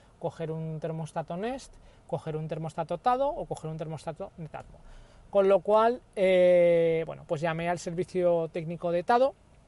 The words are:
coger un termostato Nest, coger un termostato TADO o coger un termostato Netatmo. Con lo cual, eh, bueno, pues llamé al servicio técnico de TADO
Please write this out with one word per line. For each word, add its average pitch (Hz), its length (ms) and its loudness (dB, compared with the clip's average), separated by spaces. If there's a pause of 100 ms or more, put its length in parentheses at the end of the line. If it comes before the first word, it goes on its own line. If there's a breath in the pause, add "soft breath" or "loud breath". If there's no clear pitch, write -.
(180 soft breath)
coger 160 320 -8
un 160 300 -8
termostato 160 560 -8
Nest, 226 360 -8 (360 soft breath)
coger 156 280 -6
un 156 120 -6
termostato 160 500 -6
TADO 254 300 0
o 294 160 -6
coger 160 260 -10
un 156 60 -10
termostato 160 600 -12
Netatmo. - 400 -16 (520 loud breath)
Con 196 180 4
lo 196 120 6
cual, 220 400 2 (160)
eh, 175 920 6
bueno, 143 220 -12
pues 160 120 -4
llamé 165 280 -4
al 175 100 -2
servicio 175 680 0
técnico 170 420 -6
de 175 140 0
TADO 247 300 2 (340)